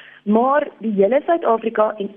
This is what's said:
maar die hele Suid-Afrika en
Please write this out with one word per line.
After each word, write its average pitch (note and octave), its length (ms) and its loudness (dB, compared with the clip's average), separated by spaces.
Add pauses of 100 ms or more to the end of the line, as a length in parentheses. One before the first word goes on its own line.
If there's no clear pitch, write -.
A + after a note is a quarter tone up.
(240)
maar C4 440 2 (120)
die A3 120 -6
hele G3+ 340 2
Suid-Afrika A3+ 720 0
en G3+ 180 -8